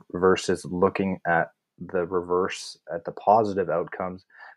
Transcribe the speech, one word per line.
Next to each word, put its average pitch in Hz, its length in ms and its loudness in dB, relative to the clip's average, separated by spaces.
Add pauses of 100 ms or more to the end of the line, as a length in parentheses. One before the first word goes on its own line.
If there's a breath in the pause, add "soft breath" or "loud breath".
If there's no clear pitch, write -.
(140)
versus 92 520 2
looking 92 640 0
at 82 240 2 (260)
the 90 280 -4
reverse, 90 720 -2 (160)
at 87 120 -8
the - 60 -8
positive 101 580 2
outcomes. 90 560 -4 (320 loud breath)